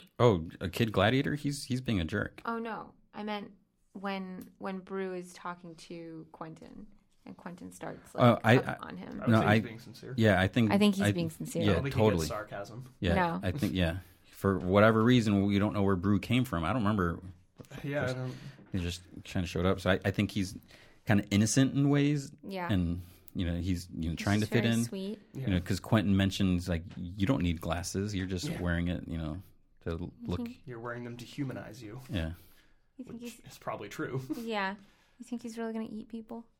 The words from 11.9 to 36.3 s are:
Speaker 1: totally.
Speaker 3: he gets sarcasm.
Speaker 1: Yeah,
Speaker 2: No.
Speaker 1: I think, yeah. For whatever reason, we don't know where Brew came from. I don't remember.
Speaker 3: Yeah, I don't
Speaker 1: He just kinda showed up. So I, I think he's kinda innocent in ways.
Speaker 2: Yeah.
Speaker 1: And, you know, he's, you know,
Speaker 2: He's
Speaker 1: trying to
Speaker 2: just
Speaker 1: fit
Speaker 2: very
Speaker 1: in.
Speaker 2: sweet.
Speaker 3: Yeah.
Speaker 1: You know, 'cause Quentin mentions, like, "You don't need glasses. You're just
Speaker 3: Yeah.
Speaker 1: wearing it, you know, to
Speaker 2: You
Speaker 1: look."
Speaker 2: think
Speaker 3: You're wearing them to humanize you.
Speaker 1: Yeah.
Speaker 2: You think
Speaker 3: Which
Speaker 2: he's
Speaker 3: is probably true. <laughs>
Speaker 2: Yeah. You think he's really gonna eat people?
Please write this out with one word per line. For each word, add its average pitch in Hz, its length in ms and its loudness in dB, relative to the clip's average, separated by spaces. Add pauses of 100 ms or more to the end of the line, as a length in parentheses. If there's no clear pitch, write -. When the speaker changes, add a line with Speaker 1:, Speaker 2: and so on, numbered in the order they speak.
Speaker 1:
totally. 107 180 6 (120)
Speaker 3:
he 76 40 -4
gets - 0 -
sarcasm. 110 560 -10 (140)
Speaker 1:
Yeah, 87 160 2
Speaker 2:
No. 165 260 2
Speaker 1:
I 95 100 0
think, 92 220 0
yeah. 90 240 2 (340)
For 98 280 0
whatever 104 440 6
reason, 107 420 6
we 101 140 4
don't 98 140 2
know 101 100 2
where 98 120 4
Brew 98 240 2
came 120 240 0
from. 85 220 -2
I - 80 0
don't 127 100 0
remember. 98 360 2 (640)
Speaker 3:
Yeah, 143 260 -4
I 127 40 -4
don't 127 200 -6 (380)
Speaker 1:
He 95 80 -4
just 87 220 -4 (240)
kinda 92 220 -4
showed 87 180 -2
up. 95 160 4
So 95 100 4
I, 98 140 4
I 101 60 4
think 101 200 0
he's 98 240 -4 (500)
kinda 104 240 4
innocent 113 460 4
in 139 140 2
ways. 143 420 2 (160)
Speaker 2:
Yeah. 185 240 -6
Speaker 1:
And, 87 300 0 (340)
you 92 100 -2
know, 85 100 -2
he's, 87 400 -2
you 80 100 -4
know, 82 60 -2
Speaker 2:
He's 76 120 -4
Speaker 1:
trying 101 160 4
to 107 60 2
Speaker 2:
just - 80 -6
Speaker 1:
fit 113 100 4
Speaker 2:
very 117 100 2
Speaker 1:
in. 117 120 2
Speaker 2:
sweet. 190 340 -8 (140)
Speaker 3:
Yeah. 135 120 -10
Speaker 1:
You 101 80 0
know, 90 60 2
'cause 90 220 -2
Quentin 101 360 4
mentions, 92 520 2
like, 85 140 -2 (120)
"You 92 320 -2
don't 131 160 2
need 87 180 0
glasses. 95 540 -4
You're 92 120 -2
just 90 220 -4
Speaker 3:
Yeah. 82 120 -6
Speaker 1:
wearing 85 260 0
it, 87 200 -2
you 82 100 -6
know, 80 240 -6 (420)
to - 80 -6
Speaker 2:
You 85 200 -6 (140)
Speaker 1:
look." 87 140 -4
Speaker 2:
think - 260 -10
Speaker 3:
You're 120 140 -12
wearing 120 240 -10
them 120 140 -12
to 120 80 -14
humanize 117 580 -10
you. 110 160 -14 (100)
Speaker 1:
Yeah. 82 220 -4 (640)
Speaker 2:
You 262 80 -14
think 233 160 -14
Speaker 3:
Which 240 120 -14 (100)
Speaker 2:
he's - 80 -18
Speaker 3:
is - 80 -20
probably 107 300 -10
true. 135 320 -6 (100)
<laughs> 247 100 -6
Speaker 2:
Yeah. 208 340 -4 (440)
You 240 60 -18
think 240 180 -8
he's 226 140 -12
really 226 160 -6
gonna 220 160 -6
eat 214 180 -12
people? 233 380 -14 (140)